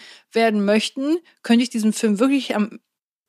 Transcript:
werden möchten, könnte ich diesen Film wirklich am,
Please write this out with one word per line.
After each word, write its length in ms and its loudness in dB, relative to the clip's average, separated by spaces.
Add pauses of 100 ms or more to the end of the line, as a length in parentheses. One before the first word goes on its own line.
(320)
werden 320 2
möchten, 540 0 (240)
könnte 200 2
ich 80 -4
diesen 220 0
Film 260 -2
wirklich 380 0
am, 240 -4 (480)